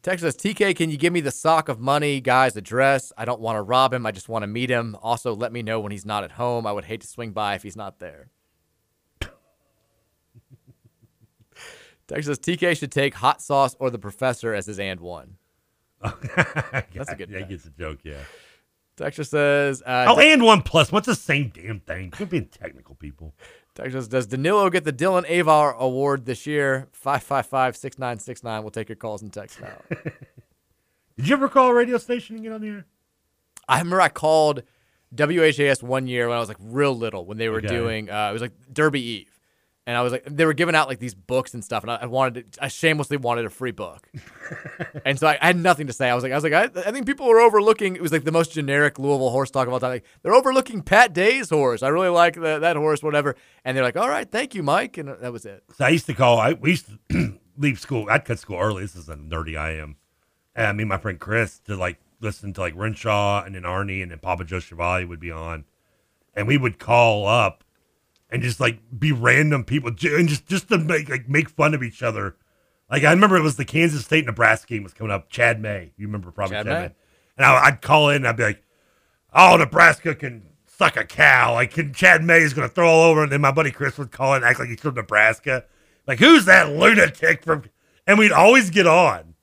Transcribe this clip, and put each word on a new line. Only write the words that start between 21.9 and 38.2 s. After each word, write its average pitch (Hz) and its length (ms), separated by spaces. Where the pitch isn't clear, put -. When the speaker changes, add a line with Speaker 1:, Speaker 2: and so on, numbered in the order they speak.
Speaker 2:
Quit 196 200
being 165 160
technical, 69 480
people. 76 400
Speaker 1:
Texas 131 200
says, 107 40
"Does 127 180
Danilo 175 440
get 170 140
the 151 80
Dylan 175 360
Avar 156 460
Award 131 500
this 123 220
year?" 139 460
Five 131 320
five 135 220
five, 131 300
six - 220
nine 120 220
six - 220
nine. 110 200
We'll 107 80
take 110 180
your 110 80
calls 107 260
and 104 100
texts 104 280
now. 101 160
Speaker 2:
<laughs> - 80
Did 135 120
you 269 60
ever 269 140
call 262 220
a 240 40
radio 240 240
station 233 380
and 220 80
get 220 80
on 220 80
the 214 80
air? 202 180
Speaker 1:
I 127 100
remember 175 220
I 160 80
called 151 540
W 151 280
H 151 160
A 143 100
S 131 140
one 131 240
year 120 220
when 120 80
I 117 40
was, 107 80
like, 107 120
real 127 360
little, 101 300
when 107 120
they 113 100
were 110 100
Speaker 2:
Okay. 107 100
Speaker 1:
doing, 110 400
uh, 104 220